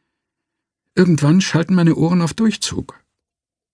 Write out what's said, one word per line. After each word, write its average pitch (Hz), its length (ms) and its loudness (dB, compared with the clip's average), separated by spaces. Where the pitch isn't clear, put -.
Irgendwann 170 460 2
schalten 165 340 -2
meine 170 220 2
Ohren 170 260 0
auf 160 120 -4
Durchzug. - 680 -4